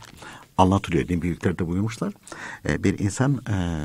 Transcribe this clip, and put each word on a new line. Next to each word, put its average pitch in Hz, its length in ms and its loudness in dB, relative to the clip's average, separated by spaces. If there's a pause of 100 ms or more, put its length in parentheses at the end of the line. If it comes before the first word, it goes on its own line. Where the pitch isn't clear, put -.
(580)
anlatılıyor. 95 500 4
Din 87 140 0
büyükleri 85 360 -2
de 87 80 -2
buyurmuşlar. 107 460 -2 (560)
E, 78 160 0
bir 98 140 2
insan, 123 420 0 (100)
e, 104 40 0 (300)